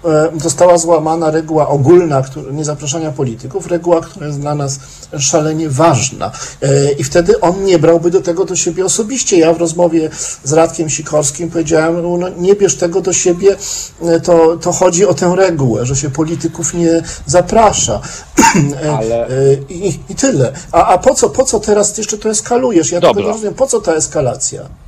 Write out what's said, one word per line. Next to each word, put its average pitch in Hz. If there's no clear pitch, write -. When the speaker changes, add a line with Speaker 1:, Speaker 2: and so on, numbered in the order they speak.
Speaker 1:
e, 156
została 175
złamana 160
reguła 156
ogólna, 147
któ-, 135
niezapraszania 151
polityków, 131
reguła, 170
która 165
jest 143
dla 147
nas 139
szalenie 156
ważna. 135
E, 139
i 139
wtedy 180
on 185
nie 185
brałby 165
do 180
tego 180
do 175
siebie 175
osobiście. 214
Ja 160
w 160
rozmowie 165
z 135
Radkiem 160
Sikorskim 151
powiedziałem 165
mu: 175
"No, 180
nie 180
bierz 190
tego 180
do 175
siebie, 185
e, 165
to, 170
to 175
chodzi 185
o 180
tę 180
regułę, 135
że 135
się 135
polityków 160
nie 165
zaprasza". 214
<clears throat> -
E, 151
Speaker 2:
Ale 117
Speaker 1:
e, -
i, 185
i 190
tyle. 156
A, 170
a -
po 262
co, 226
po 262
co 233
teraz 208
jeszcze 214
to 220
eskalujesz? 214
Ja 175
tego 170
Speaker 2:
Dobra. 196
Speaker 1:
nie -
rozumiem. 214
Po 262
co 233
ta 165
eskalacja? 151